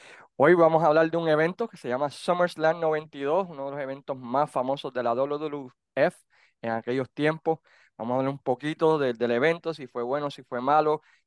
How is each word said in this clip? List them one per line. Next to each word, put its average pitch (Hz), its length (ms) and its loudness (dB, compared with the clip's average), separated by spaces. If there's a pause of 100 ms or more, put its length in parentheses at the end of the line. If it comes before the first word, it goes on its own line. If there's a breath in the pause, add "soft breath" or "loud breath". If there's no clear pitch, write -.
(360 loud breath)
hoy 160 200 6
vamos 160 280 6
a 165 40 4
hablar 160 240 4
de 165 60 -2
un 165 120 -2
evento 165 380 0
que 175 100 -16
se - 100 -12
llama 135 220 -2
SummerSlam 175 680 0
noventa 156 380 -2
y 139 40 -8
dos, 170 260 0
uno 139 180 -10
de 139 60 -8
los 143 80 -8
eventos 135 380 -8
más 131 320 -2
famosos 135 420 -4
de 123 120 -4
la 117 100 2
W 143 240 -2
W 147 320 -8 (240)
F 156 240 0 (440 soft breath)
en 117 100 -4
aquellos 123 400 -4
tiempos. 160 480 -2 (360 soft breath)
Vamos 120 200 -4
a - 20 0
hablar 135 140 -2
un 139 80 -8
poquito 156 580 0
de, 131 160 0
del 117 180 -2
evento, 160 440 0
si 147 100 -14
fue 120 160 -8
bueno, 139 300 -4
si 139 100 -18
fue 123 200 -8
malo, 151 420 2 (240 soft breath)